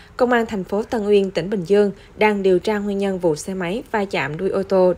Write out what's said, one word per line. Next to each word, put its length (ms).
Công 140
an 140
thành 180
phố 200
Tân 240
Uyên, 240
tỉnh 180
Bình 140
Dương 280
đang 260
điều 160
tra 200
nguyên 180
nhân 220
vụ 160
xe 180
máy 380
va 140
chạm 320
đuôi 120
ô 140
tô 340